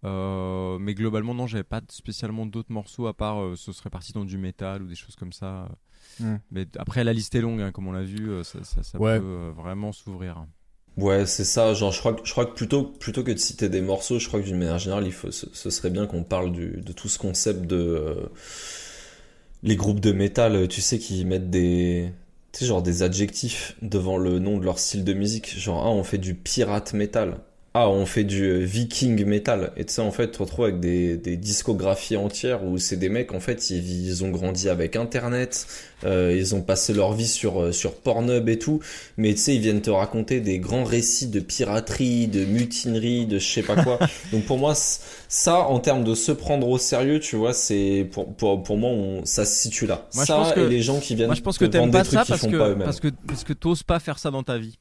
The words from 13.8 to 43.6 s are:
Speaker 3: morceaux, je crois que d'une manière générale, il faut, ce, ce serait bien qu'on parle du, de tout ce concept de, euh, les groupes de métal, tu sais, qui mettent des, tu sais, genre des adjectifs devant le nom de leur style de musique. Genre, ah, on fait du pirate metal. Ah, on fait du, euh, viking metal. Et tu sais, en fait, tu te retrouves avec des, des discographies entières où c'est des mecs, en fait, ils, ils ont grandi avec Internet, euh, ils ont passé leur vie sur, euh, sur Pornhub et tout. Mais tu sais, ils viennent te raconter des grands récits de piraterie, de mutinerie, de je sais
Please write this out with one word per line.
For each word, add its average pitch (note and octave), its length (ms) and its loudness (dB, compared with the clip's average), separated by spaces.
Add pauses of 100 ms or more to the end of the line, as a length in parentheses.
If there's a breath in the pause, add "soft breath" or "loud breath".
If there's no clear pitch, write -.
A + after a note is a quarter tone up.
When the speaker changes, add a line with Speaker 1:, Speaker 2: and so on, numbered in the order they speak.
Speaker 3:
morceaux, F#2+ 400 0
je - 80 -6
crois G#2 140 -2
que G2 40 -2
d'une F#2+ 120 -2
manière F2 200 0
générale, F#2+ 280 -2
il F#2 80 -4
faut, - 180 -10
ce, - 220 -10
ce - 160 -8
serait - 200 -4
bien G2 160 -2
qu'on F2 200 -4
parle F2+ 260 -2
du, E2+ 340 -6
de - 60 -10
tout - 160 -12
ce - 100 -2
concept F#2 480 -2
de, F2+ 120 0
euh, E2 380 0 (1500 loud breath)
les G#2+ 140 4
groupes G2+ 240 2
de G#2 100 4
métal, G2 560 2
tu F2+ 140 -4
sais, A2 180 0
qui F#2 240 -4
mettent F#2 260 -2
des, F2 640 2 (400)
tu - 80 -14
sais, C3 60 -2
genre G#2 160 2
des F2 220 0
adjectifs G2+ 800 -2
devant F#2+ 360 0
le F#2 220 2
nom G2 180 0
de F#2 80 -2
leur F2+ 140 0
style G2 260 -2
de G2 80 2
musique. G#2 440 -2
Genre, F2+ 280 -2
ah, A#2 60 2
on G#2 120 2
fait G2+ 140 -2
du F#2 180 -2
pirate G#2 580 -2
metal. G#2 440 -2 (380)
Ah, A#2 140 6
on G2 160 4
fait G#2+ 180 0
du, G2 200 0
euh, F#2 160 4
viking A2 680 2
metal. G#2 520 2
Et - 60 -4
tu - 120 -6
sais, A#2+ 80 0
en G#2 80 0
fait, A#2 160 0
tu - 60 -6
te G#2 100 -4
retrouves A#2 220 0
avec F2+ 140 2
des, F2 380 2
des F2 200 -4
discographies G2 800 0
entières G#2 460 -2
où F2+ 140 0
c'est F#2 200 -2
des F#2 120 0
mecs, A#2 240 -2
en F#2 60 -4
fait, G#2 320 -2
ils, F2+ 380 -2
ils F2+ 140 -2
ont F#2+ 60 0
grandi F#2 400 -2
avec E2+ 260 0
Internet, A#2+ 680 -2 (380 loud breath)
euh, F2+ 340 4
ils F#2 160 2
ont G2 80 2
passé F#2+ 320 2
leur G2+ 200 4
vie A2+ 120 0
sur, G2+ 340 0
euh, F2 120 2
sur - 240 -2
Pornhub A#2+ 520 2
et A2+ 120 2
tout. D3+ 200 0 (380 loud breath)
Mais A2 160 4
tu G2+ 60 0
sais, C#3+ 160 4
ils A#2+ 60 4
viennent G#2+ 200 4
te A2 80 -2
raconter G#2+ 500 2
des G2 200 0
grands A2+ 240 0
récits A#2 460 2
de G2+ 100 0
piraterie, A#2 880 0
de G2 180 2
mutinerie, A#2+ 800 2
de G#2 140 2
je - 120 -2
sais A2 120 0